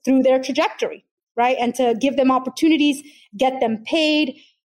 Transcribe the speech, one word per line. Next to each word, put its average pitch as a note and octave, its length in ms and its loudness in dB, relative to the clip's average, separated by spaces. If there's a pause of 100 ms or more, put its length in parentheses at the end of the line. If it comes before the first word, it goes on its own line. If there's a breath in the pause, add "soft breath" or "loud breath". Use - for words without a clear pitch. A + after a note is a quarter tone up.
through C4 180 2
their C4 180 4
trajectory, C4 640 -4 (320)
right? B3 220 0
And A#3+ 160 -2
to A#3+ 260 0
give C4 160 0
them C4 140 2
opportunities, C#4 720 0 (340 loud breath)
get C4 220 0
them A3+ 260 -2
paid, D4+ 520 0 (380 soft breath)